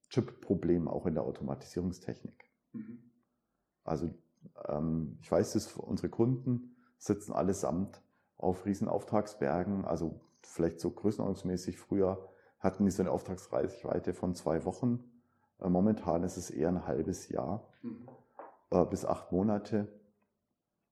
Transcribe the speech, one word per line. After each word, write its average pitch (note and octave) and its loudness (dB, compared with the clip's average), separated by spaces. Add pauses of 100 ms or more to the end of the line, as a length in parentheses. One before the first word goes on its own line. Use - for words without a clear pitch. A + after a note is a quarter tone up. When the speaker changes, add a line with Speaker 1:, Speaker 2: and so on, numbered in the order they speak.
Speaker 1:
Chip-Problem F2 0
auch - -4
in F2 2
der D2 0
Automatisierungstechnik. - -6 (220)
Speaker 2:
Mhm. - -12 (880)
Speaker 1:
Also E2 -2 (580)
ähm, D#2+ -2
ich - -4
weiß, F#2 4
dass - -2
unsere - -2
Kunden B2 0 (220)
sitzen - -2
allesamt F2 0 (360)
auf - 0
riesen G2+ 0
Auftragsbergen, F#2 0
also E2 -2 (220)
vielleicht - 0
so F3+ 0
größenordnungsmäßig. F#2 -2
Früher F#2+ 0 (320)
hatten F#2+ 2
die F#2+ 6
so F#2+ 2
eine E2 2
Auftragsreichweite - -2
von F2+ -2
zwei - 0
Wochen. A#2+ 0 (560)
Äh, F#2+ -2
momentan F2+ 4
ist F2+ -4
es F#2 -8
eher D#2+ 0
ein F2+ 0
halbes E2 -2
Jahr, E2+ -4 (140)
Speaker 2:
Mhm. - -12 (640)
Speaker 1:
äh, F2+ 6
bis F#2 -4
acht - -2
Monate. G#2 2 (1040)